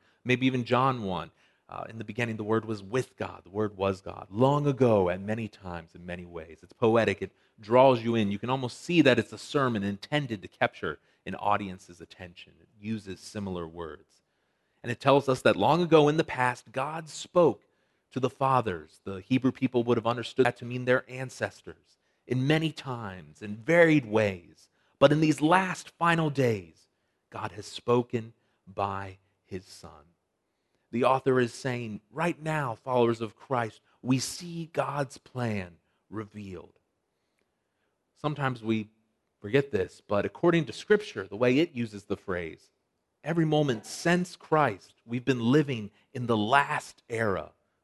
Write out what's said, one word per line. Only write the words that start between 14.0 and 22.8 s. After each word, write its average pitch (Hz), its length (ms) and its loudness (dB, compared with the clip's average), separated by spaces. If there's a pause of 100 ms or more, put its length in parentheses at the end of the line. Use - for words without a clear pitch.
And 120 80 -6
it 110 80 -6
tells 139 280 4
us 131 140 0
that 107 140 4
long 135 260 2
ago 156 280 6
in 156 80 0
the 160 60 0
past, 123 480 -2
God 151 380 -8
spoke - 540 2 (480)
to 135 80 -6
the 127 100 0
fathers, 113 720 -2
the 98 180 -10
Hebrew 127 300 2
people 123 320 0
would 117 140 2
have 110 80 -4
understood 120 400 0
that 123 120 0
to 123 80 -14
mean 123 200 -8
their 127 240 0
ancestors, 120 880 -10 (300)
in 127 200 -2
many 156 240 0
times, 95 720 -12